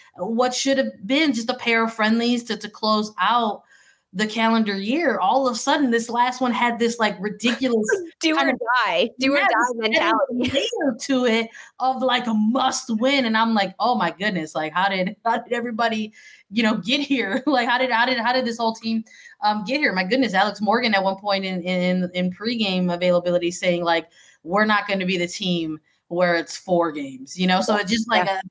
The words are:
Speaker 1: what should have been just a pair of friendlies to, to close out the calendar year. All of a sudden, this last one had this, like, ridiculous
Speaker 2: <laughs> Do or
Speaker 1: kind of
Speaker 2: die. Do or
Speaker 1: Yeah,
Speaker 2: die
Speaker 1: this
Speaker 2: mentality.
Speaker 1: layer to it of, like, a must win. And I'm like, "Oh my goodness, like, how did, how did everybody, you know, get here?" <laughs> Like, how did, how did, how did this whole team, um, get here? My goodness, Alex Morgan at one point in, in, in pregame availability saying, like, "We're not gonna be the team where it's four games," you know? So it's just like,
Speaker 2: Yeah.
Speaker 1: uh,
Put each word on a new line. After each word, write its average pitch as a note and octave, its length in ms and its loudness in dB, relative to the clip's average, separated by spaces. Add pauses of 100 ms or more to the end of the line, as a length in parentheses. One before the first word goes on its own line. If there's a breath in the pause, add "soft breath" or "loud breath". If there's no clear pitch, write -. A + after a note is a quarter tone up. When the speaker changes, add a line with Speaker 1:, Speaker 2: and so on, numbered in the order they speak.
(180 loud breath)
Speaker 1:
what A#3 360 0
should C4+ 240 0
have A#3+ 140 0 (140)
been C#4 280 2
just A3+ 160 -4
a B3+ 60 -4
pair A3+ 280 0
of A3+ 100 -2
friendlies A#3 520 2
to, G#3+ 120 -4
to G#3 120 -10
close G#3+ 500 0
out G#3+ 440 0 (500 soft breath)
the G3 120 -2
calendar A3 520 2
year. A3+ 420 0
All A#3 260 2
of B3 80 2
a A3+ 60 -4
sudden, C#4 320 2
this A#3 180 0
last A#3+ 300 0
one B3 140 0
had A3+ 260 0
this, A#3 200 0
like, G#3 200 0
ridiculous A3+ 680 0 (180)
Speaker 2:
<laughs> - 180 -14
Do D#4+ 100 2
or D#4 60 2
Speaker 1:
kind C#4 140 2
of B3+ 40 -2 (300)
Speaker 2:
die. F3+ 240 2 (100)
Do C4+ 140 2
or C#4+ 60 2
Speaker 1:
Yeah, F#4+ 40 2
Speaker 2:
die G4 60 4 (240)
Speaker 1:
this A3 160 -2
Speaker 2:
mentality. B3 640 0
Speaker 1:
layer D#4+ 480 -2
to B3+ 240 0
it A3+ 240 2 (320 loud breath)
of, B3+ 200 0
like, B3 240 0
a A3+ 80 -2
must B3 520 2 (120)
win. C4 280 2
And A3 100 0
I'm A3+ 180 2
like, G3 240 0
"Oh A#3 180 2
my F3+ 160 0
goodness, F3+ 440 -4
like, D#3 160 -4
how F#3 160 0
did, F#3+ 380 -2
how A#3 140 0
did A#3+ 120 -10
everybody, A3+ 640 -4 (360 loud breath)
you A3 140 0
know, G#3+ 140 2
get A3+ 240 -2
here?" B3 420 -2
<laughs> - 20 -18
Like, B3+ 220 2
how B3 100 2
did, B3+ 140 0
how A#3 140 4
did, B3+ 120 0
how A#3 140 0
did B3+ 140 0
this A3+ 120 -4
whole A3+ 160 0
team, A3+ 300 -4 (400 loud breath)
um, G#3+ 240 0
get C#4 140 -2
here? B3+ 100 2
My F#3 140 0
goodness, A3+ 280 2
Alex G3+ 280 2
Morgan A3 340 2
at G3 80 2
one F#3+ 140 0
point G3 260 -2
in, F#3+ 200 -4
in, F3+ 500 0
in F3+ 180 0
pregame F#3+ 640 -2
availability F3 580 2
saying, F3 320 0
like, E3 240 0 (360 soft breath)
"We're F#3+ 200 0
not G#3 240 2
gonna F#3+ 180 -2
be F#3 120 0
the F3 100 0
team E3+ 500 -4 (300)
where F3 280 2
it's E3 200 -4
four E3+ 380 0
games," D3 440 -10
you F#3 100 0
know? F#3 120 4
So A3 160 2
it's G3 160 -2
just A3+ 180 0
like, F#3 180 2
Speaker 2:
Yeah. F#3+ 80 0
Speaker 1:
uh, F#3+ 40 -4 (120)